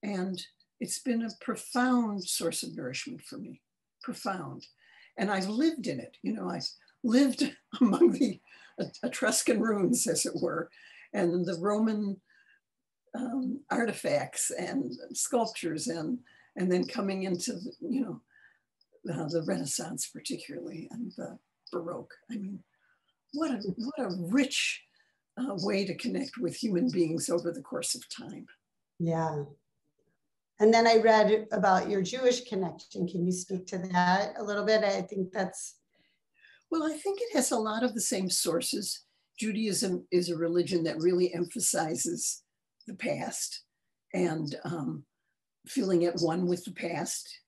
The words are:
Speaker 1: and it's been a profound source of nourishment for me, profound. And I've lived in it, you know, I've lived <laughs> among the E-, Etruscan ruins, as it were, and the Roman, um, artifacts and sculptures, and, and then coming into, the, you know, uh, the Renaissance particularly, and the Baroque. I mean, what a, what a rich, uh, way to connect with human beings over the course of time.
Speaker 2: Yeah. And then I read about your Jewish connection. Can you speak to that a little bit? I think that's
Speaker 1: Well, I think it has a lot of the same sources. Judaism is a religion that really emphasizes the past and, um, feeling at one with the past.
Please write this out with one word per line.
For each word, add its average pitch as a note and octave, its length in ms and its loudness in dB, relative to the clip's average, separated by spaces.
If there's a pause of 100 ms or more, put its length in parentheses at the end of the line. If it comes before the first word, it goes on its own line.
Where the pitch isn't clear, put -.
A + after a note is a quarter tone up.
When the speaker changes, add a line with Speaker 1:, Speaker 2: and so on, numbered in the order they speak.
Speaker 1:
and F#3+ 400 -4 (380)
it's - 200 -6
been A#3 240 0
a A3 60 -4 (120)
profound A#3+ 800 0
source - 400 -2
of - 140 -10
nourishment - 440 -8
for - 160 -14
me, - 240 -14 (400)
profound. E3 640 -8 (520)
And G3 120 0
I've F#3+ 200 0
lived C4+ 380 0
in C3+ 120 -4
it, - 220 -14
you F#3 100 -2
know, F#3+ 180 -4
I've - 180 -6 (360)
lived C4 500 4 (120)
<laughs> - 160 -2
among A#3 300 8
the G#3+ 280 2 (400)
E-, E3+ 60 -2 (180)
Etruscan A#3 560 2
ruins, G#3 480 2
as - 180 0
it - 160 -2
were, - 280 -2 (440)
and F3+ 320 2
the F3 140 -4
Roman, G#3 640 0 (960)
um, B3+ 440 -4 (100)
artifacts - 800 -2
and - 420 -4 (200)
sculptures, A3 760 -2
and, E3+ 320 -4 (380)
and F#3 120 0
then F3+ 160 2
coming F#3+ 380 -4
into, F#3 300 -4
the, F#3 260 -10
you C4+ 220 -2
know, F#3+ 200 -6 (920)
uh, D#3+ 160 -4
the E3 140 0
Renaissance E3 640 -4
particularly, - 840 -10
and - 240 -10
the F3 220 -10 (340)
Baroque. - 420 -8 (160)
I A#3+ 60 -8
mean, G3 260 -8 (720)
what D4 180 -2
a, A#3+ 40 -2 (220)
what A#3+ 220 -6
a A3 100 -2 (200)
rich, - 540 0 (540)
uh, B3 220 -4
way G3 260 0
to F3+ 100 -4
connect - 420 -6
with F3 200 -4
human F3 340 0
beings D#3+ 380 0
over E3+ 240 0
the C4 80 -10
course - 340 -4
of - 140 -14
time. - 360 -14 (540)
Speaker 2:
Yeah. D#3+ 440 0 (1160)
And A3 140 10
then A#3 120 8
I A3+ 120 10
read G#3+ 540 8
about F#3 380 6
your G3 120 4
Jewish B3 480 2
connection. F#3 580 -4
Can F3 180 0
you F#3 60 2
speak F3+ 360 -4
to F#3+ 100 -6 (160)
that F3+ 440 4
a A3 60 -6
little G3+ 220 -2
bit? G#3+ 180 6
I G3 180 2
think F#3 300 -4
that's - 440 -4 (960)
Speaker 1:
Well, D#4+ 120 0
I D#4 140 -2
think G4+ 240 -4
it A#4 140 -2
has B3+ 160 4
a B3+ 60 2
lot A3 260 0
of A3+ 100 0
the A3 80 -2
same F#3+ 280 0
sources. - 720 -2 (380)
Judaism G3+ 720 -2
is F3 180 2
a E3 80 -2
religion E3+ 460 0
that D#3 160 -2
really F3+ 340 4
emphasizes E3+ 1080 -2 (460)
the G3+ 80 -12
past - 680 -6 (500)
and, D#3+ 500 0
um, D3+ 400 -4 (640)
feeling F#3 380 2
at E3+ 160 0
one E3+ 260 2
with F3 160 0
the - 80 -12
past. - 560 -6 (200)